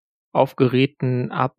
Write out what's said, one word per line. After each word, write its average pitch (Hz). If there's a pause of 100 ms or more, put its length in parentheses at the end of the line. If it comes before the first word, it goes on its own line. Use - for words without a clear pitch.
(320)
auf 131
Geräten 127
ab -